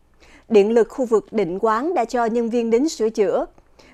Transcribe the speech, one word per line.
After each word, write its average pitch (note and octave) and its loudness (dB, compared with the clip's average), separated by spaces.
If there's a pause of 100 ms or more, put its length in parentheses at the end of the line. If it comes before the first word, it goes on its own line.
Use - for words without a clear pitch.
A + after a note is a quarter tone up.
(480)
Điện G#3 6
lực A3+ 4
khu C4+ -4
vực A3 -2
Định F#3+ -2
Quán A#3 -2
đã A#3 0
cho A#3 -4
nhân A#3 -2
viên A#3 -2
đến B3+ 2
sửa A3+ -4
chữa A3 0 (480)